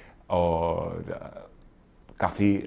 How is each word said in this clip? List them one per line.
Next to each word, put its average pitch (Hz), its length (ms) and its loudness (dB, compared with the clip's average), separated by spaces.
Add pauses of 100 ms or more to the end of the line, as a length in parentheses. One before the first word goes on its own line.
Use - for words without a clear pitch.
(300)
और, 85 840 0
आ, - 140 -12 (920)
काफ़ी, 101 320 2 (160)